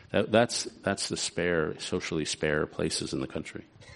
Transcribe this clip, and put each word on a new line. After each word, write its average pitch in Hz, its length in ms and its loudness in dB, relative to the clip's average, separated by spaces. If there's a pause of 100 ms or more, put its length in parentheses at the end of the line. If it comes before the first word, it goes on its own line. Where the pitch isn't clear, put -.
(100)
that, 98 200 2
that's, 117 340 4 (180)
that's - 260 -2
the - 80 -2
spare, 85 640 2
socially 82 480 -2
spare 78 400 2
places - 480 -2
in 65 60 0
the 67 60 -4
country. - 380 -8 (320)